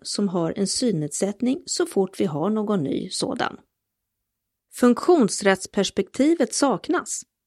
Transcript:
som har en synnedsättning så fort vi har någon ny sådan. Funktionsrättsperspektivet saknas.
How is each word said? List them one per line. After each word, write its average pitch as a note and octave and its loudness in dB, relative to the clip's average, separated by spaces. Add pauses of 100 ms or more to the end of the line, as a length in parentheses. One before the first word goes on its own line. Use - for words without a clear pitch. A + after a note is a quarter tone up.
som - -2
har E3+ -2
en G3 -2
synnedsättning G3+ -2
så - -2
fort F#3+ -2
vi G#3 0
har D#3 -2
någon G#3 0
ny D#3 -4
sådan. - -4 (1160)
Funktionsrättsperspektivet B3 2
saknas. C#4 -2 (240)